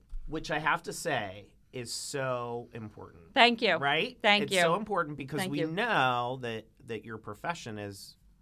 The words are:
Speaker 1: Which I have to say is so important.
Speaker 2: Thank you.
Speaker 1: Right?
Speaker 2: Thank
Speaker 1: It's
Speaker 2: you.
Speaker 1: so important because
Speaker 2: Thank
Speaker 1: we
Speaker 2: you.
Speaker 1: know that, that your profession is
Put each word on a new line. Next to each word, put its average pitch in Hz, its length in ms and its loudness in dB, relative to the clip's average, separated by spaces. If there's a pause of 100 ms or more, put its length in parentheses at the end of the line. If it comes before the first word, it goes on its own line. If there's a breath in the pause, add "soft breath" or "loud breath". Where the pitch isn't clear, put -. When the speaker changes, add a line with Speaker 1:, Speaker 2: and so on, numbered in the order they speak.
(260)
Speaker 1:
Which 151 240 -6
I 156 80 0
have 156 260 2
to 139 100 -8
say 104 520 -4 (260)
is 120 220 -8
so 120 800 -4
important. 104 480 -12 (140)
Speaker 2:
Thank 233 260 6
you. 190 140 4
Speaker 1:
Right? 156 480 2
Speaker 2:
Thank 208 220 6
Speaker 1:
It's 135 80 -2
Speaker 2:
you. 180 80 6
Speaker 1:
so 165 120 6
important 180 440 -2
because 143 240 -4
Speaker 2:
Thank 185 100 -2
Speaker 1:
we 147 80 -2
Speaker 2:
you. 160 80 0
Speaker 1:
know 135 760 2
that, 113 240 -6 (220)
that 113 180 -6
your 113 140 -8
profession 117 580 -8
is 101 380 -10 (260)